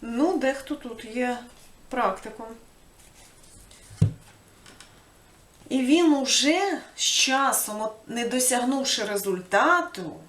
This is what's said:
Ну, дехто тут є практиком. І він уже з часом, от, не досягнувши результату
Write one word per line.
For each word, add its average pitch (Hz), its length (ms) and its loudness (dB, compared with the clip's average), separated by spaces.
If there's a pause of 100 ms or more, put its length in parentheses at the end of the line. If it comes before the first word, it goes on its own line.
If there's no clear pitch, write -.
Ну, 262 360 0
дехто 269 380 -2
тут 233 300 -14
є 240 320 -4 (520)
практиком. 226 580 -4 (3250)
І 262 100 0
він 302 340 6
уже 294 680 2 (160)
з - 60 -6
часом, 262 800 0
от, 220 120 -4 (140)
не 233 200 -4
досягнувши 254 760 0
результату 202 1120 0 (160)